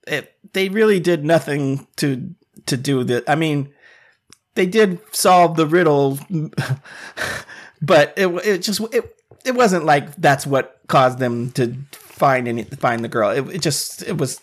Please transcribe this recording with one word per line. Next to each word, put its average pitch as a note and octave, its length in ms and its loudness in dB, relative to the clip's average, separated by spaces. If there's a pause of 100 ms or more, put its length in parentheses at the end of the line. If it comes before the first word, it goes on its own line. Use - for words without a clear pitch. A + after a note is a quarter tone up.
it, - 300 -8 (180)
they F#3+ 160 -2
really G#3+ 300 2
did E3 240 0
nothing D3 640 0 (100)
to, C#3 360 -4 (320)
to - 120 -2
do C3+ 260 -2
the, B2 240 -2
I D3 80 2
mean, D3 380 -2 (840)
they F#3+ 100 2
did F#3+ 340 0 (160)
solve F3 400 4
the D#3+ 120 2
riddle, D3 520 2 (100)
<laughs> - 1500 -8
but D3 360 4
it, F#3+ 100 2 (180)
it G#3 140 2
just, G3 220 -4 (120)
it, - 220 -4 (300)
it B3+ 100 -2
wasn't F#3 300 2
like D3 320 0
that's C#3+ 280 2
what C3+ 420 -2
caused B2+ 320 4
them A#2+ 320 -4
to B2 240 -2 (180)
find C3 540 -2
any, A#2 160 -6
find A#2 400 -4
the A#2 60 -8
girl. A2 200 0
It, C3+ 260 -4
it E3+ 60 -6
just, - 420 -4
it F#3+ 140 -6
was C3 260 -4